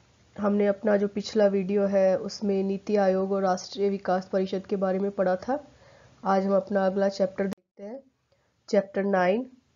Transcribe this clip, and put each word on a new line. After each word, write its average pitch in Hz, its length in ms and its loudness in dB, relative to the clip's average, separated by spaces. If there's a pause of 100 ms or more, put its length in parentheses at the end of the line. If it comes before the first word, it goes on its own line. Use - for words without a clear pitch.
(400)
हमने 202 280 2
अपना 202 300 2
जो 202 100 0
पिछला 208 400 2
वीडियो 196 360 0
है 190 340 4
उसमें 196 460 -2
नीति 196 320 -2
आयोग 190 360 2
और 196 120 0
राष्ट्रीय 190 460 -2
विकास 190 440 -2
परिषद 190 340 -2
के 214 80 -4
बारे 190 240 -2
में 202 120 -2
पढ़ा 185 240 0
था। 254 320 -6 (560)
आज 190 220 2
हम 196 100 2
अपना 190 300 0
अगला 196 240 2
चैप्टर 196 380 -2
देखते - 360 -12
हैं, 226 200 -14 (680)
चैप्टर 196 340 0
नाइन, 196 480 2 (240)